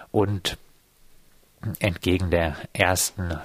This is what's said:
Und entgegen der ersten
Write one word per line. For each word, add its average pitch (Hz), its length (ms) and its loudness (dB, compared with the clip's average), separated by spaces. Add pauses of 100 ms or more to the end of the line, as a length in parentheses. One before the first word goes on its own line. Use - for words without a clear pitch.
(120)
Und 101 460 0 (1200)
entgegen 92 500 0
der 82 280 2 (160)
ersten 90 720 0